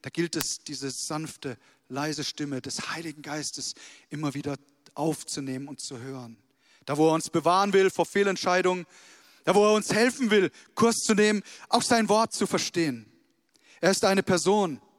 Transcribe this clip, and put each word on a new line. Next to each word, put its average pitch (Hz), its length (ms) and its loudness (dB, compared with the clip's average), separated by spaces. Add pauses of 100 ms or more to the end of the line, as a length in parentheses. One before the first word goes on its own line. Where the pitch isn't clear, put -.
Da - 80 -10
gilt 170 260 -4
es, - 220 -4
diese 135 320 -10
sanfte, 147 640 -10 (320)
leise 143 360 -6
Stimme 143 360 -8
des - 300 -10
Heiligen 156 320 -12
Geistes 147 520 -8 (360)
immer 147 240 -4
wieder 143 220 -6 (380)
aufzunehmen 139 720 -4
und 135 120 -16
zu 131 180 -12
hören. 123 380 -14 (480)
Da, 143 120 -2
wo 156 120 6
er 160 40 6
uns 160 160 0
bewahren 185 460 2
will 190 160 6
vor - 160 0
Fehlentscheidungen, 185 800 0 (580)
da, 185 100 2
wo 208 100 6
er 214 100 6
uns 214 180 0
helfen 240 380 2
will, 196 200 4 (240)
Kurs 226 280 2
zu 220 120 2
nehmen, 208 280 4 (260)
auch 233 140 2
sein 226 260 2
Wort 220 240 2
zu 208 140 -2
verstehen. 156 640 -4 (680)
Er 175 100 4
ist 196 160 0
eine 190 160 4
Person. 180 580 0 (180)